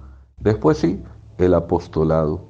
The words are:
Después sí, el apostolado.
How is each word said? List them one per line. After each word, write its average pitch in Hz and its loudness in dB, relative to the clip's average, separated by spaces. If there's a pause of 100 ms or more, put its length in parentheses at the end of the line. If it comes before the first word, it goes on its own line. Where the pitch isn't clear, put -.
(400)
Después - 0
sí, - -2 (340)
el 90 4
apostolado. 80 0